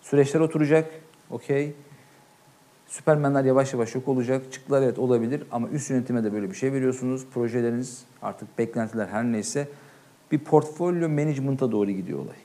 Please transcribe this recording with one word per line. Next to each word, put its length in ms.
Süreçler 380
oturacak, 500
okey. 440
Süpermenler 580
yavaş 280
yavaş 220
yok 140
olacak. 440
Çıktılar 300
evet 160
olabilir 440
ama 160
üst 220
yönetime 340
de 80
böyle 180
bir 40
şey 180
veriyorsunuz. 640
Projeleriniz, 720
artık 360
beklentiler 480
her 180
neyse 440
bir 60
portfolyo 680
management'a 640
doğru 180
gidiyor 280
olay. 260